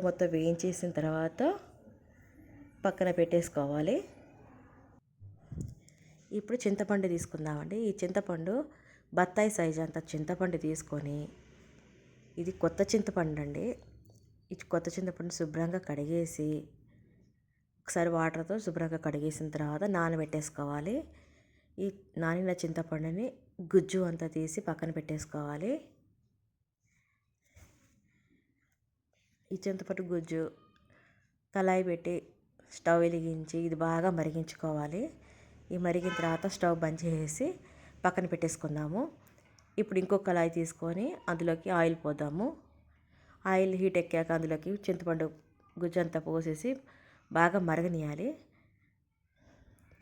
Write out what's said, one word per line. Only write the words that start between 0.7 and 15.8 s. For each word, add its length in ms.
తర్వాత 500
పక్కన 300
పెట్టేసుకోవాలి. 840
ఇప్పుడు 260
చింతపండు 500
తీసుకుందామండి. 760
ఈ 120
చింతపండు 580
బత్తాయి 440
సైజు 240
అంత 160
చింతపండు 460
తీసుకొని, 640
ఇది 160
కొత్త 180
చింతపండు 500
అండి. 240
ఈ 60
కొత్త 220
చింతపండు 380
శుభ్రంగా 540